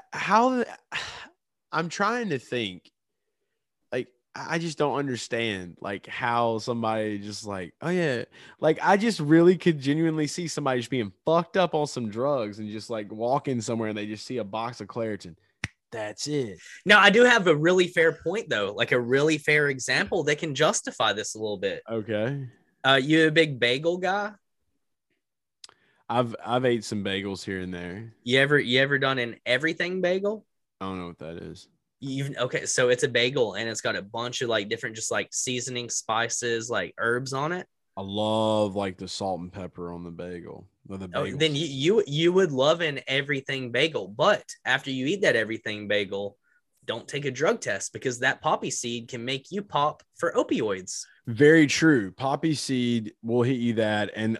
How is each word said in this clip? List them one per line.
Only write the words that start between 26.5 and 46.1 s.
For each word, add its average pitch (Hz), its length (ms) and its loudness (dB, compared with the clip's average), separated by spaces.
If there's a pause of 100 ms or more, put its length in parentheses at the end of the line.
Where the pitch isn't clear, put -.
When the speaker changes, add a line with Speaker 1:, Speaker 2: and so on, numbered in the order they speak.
Speaker 1:
ate 120 200 2
some 107 180 -6
bagels 98 420 -4
here 95 160 -6
and 92 140 -8
there. 90 380 -10 (100)
Speaker 2:
You 123 160 2
ever, 143 200 4
you 123 220 2
ever 139 180 2
done 135 200 0
an 120 260 -4
everything 160 560 -2
bagel? 196 440 -2 (360)
Speaker 1:
I 95 60 -8
don't 95 140 -6
know 87 80 -8
what 85 100 -16
that 82 200 -12
is. 87 280 -14 (320)
Speaker 2:
You've, 139 380 -8
okay, 127 300 -4
so 123 240 2
it's 123 120 0
a 143 60 2
bagel 120 460 0
and 110 140 -4
it's 107 120 -6
got 113 160 -2
a 104 60 -6
bunch 117 400 -8
of, 120 60 0
like, 110 200 0
different 113 260 -6
just, 110 160 -6
like, 104 220 -2
seasoning, 123 580 -6
spices, 117 800 -2
like, 98 280 -4
herbs 123 340 -2
on 143 200 -2
it. 180 140 -8 (300)
Speaker 1:
I - 60 -8
love, 107 760 2
like, 98 220 -2
the 95 100 -10
salt 92 320 -4
and 87 120 -12
pepper 87 380 -10
on 87 140 -10
the 87 60 -12
bagel. 87 580 -14 (200)
Or 95 100 -10
the 95 160 -10
Speaker 2:
Oh, 135 100 -2
Speaker 1:
bagels. 135 160 -6
Speaker 2:
then 156 160 2
you, 160 100 -2
you, 151 400 2
you 160 260 2
would 185 200 2
love 151 300 2
an 143 260 -4
everything 135 640 -4
bagel, 127 340 0
but 143 380 0 (200)
after 135 280 -2
you 131 140 -4
eat 190 160 -2
that 156 120 4
everything 107 540 -4
bagel, 101 480 -2 (480)